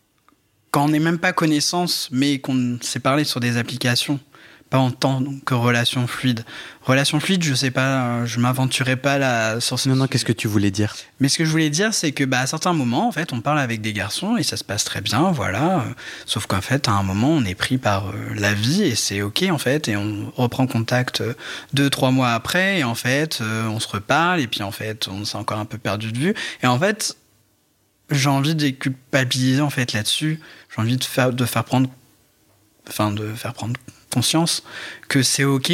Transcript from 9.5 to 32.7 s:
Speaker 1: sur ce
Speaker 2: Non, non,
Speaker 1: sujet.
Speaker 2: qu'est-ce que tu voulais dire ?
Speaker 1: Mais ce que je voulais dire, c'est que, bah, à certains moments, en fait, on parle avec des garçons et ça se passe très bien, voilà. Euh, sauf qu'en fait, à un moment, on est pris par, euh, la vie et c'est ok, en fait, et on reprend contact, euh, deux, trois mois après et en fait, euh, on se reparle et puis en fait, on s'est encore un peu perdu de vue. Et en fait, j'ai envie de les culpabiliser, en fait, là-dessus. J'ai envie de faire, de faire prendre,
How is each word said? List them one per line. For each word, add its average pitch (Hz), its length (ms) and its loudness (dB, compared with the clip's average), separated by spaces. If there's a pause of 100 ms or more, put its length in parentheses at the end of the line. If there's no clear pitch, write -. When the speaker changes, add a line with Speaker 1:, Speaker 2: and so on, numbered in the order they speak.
Speaker 1:
sur 127 180 -2
ce - 80 -2
Speaker 2:
Non, 131 80 4
non, 131 80 2
Speaker 1:
sujet. 131 80 0
Speaker 2:
qu'est-ce - 140 0
que 120 80 2
tu - 160 -2
voulais 101 220 2
dire ? 104 220 0 (280)
Speaker 1:
Mais 139 80 4
ce - 80 0
que 165 80 0
je 160 60 0
voulais 156 180 2
dire, 202 240 0
c'est 160 180 0
que, 139 140 -2
bah, 131 160 0
à 131 60 -2
certains 175 260 0
moments, 147 340 2
en 233 60 -2
fait, 156 180 -4
on 123 80 -4
parle 147 200 0
avec 117 200 -2
des 107 140 -4
garçons 104 420 -2
et 190 80 0
ça - 140 -2
se - 80 -10
passe 104 180 -2
très - 160 -6
bien, 123 320 2
voilà. 135 480 0
Euh, 117 40 0 (420)
sauf - 220 -4
qu'en 98 120 0
fait, 131 300 0
à - 20 2
un 101 120 2
moment, 101 260 2
on 151 160 4
est 92 100 -4
pris - 220 -2
par, 101 320 0
euh, - 20 -6 (240)
la 104 180 0
vie 131 300 2
et 123 120 2
c'est 101 260 -2
ok, 104 280 -2
en 165 80 0
fait, 143 300 0
et 107 80 0
on 104 400 -4
reprend 127 320 2
contact, 123 540 0
euh, 113 120 -4 (400)
deux, 139 160 4
trois 131 220 2
mois 127 220 4
après 185 460 0
et 139 40 0
en 120 120 0
fait, 143 440 0
euh, 113 280 -2
on 110 120 -2
se - 80 -4
reparle 156 540 2
et 117 60 -2
puis - 160 -6
en 98 100 -6
fait, 110 340 -6
on 98 160 -8
s'est 104 140 -6
encore 104 220 -4
un 110 60 -4
peu 110 120 -10
perdu 107 340 -4
de 117 80 -4
vue. 185 140 2 (280)
Et 127 60 2
en 123 100 4
fait, 208 380 0 (960)
j'ai 139 180 2
envie 139 240 2
de 151 100 0
les 135 120 0
culpabiliser, 131 840 0
en 147 80 2
fait, 123 240 -2
là-dessus. 156 480 -2 (340)
J'ai 113 60 -2
envie 120 160 2
de 127 80 -4
faire, 127 260 0
de 120 140 0
faire 113 180 -2
prendre, 131 260 2 (1000)